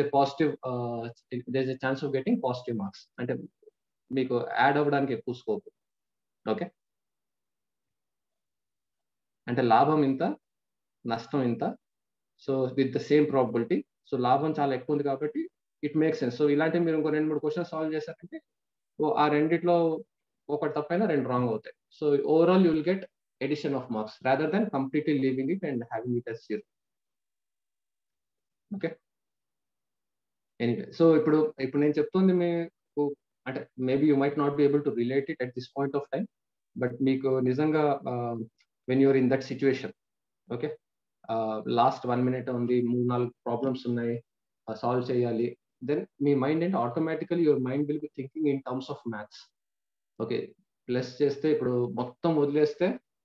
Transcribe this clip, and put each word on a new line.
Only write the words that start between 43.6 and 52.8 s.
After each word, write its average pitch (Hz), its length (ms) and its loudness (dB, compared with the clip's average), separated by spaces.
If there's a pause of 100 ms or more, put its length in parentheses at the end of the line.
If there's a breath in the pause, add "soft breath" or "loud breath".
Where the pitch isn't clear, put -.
ఉన్నాయి, 117 260 -2 (540)
uh, 113 120 -8
solve 123 300 0
చేయాలి, 120 360 0 (420)
then 151 120 0 (240)
మీ 143 80 4 (100)
mind 156 220 0
ఏంటి, 185 180 0
automatically 160 640 -2
your 135 180 4
mind 139 220 -2
will 151 160 -4
be - 120 -14
thinking 139 360 -6
in 139 140 -2
terms 131 260 -6
of 120 60 -10 (140)
maths. 107 260 -12 (840)
Okay, 113 160 -4 (480)
Plus 127 240 -2 (100)
చేస్తే 143 340 2
ఇప్పుడు 127 200 -2 (260)
మొత్తం 160 400 -2
వదిలేస్తే 151 480 2 (360)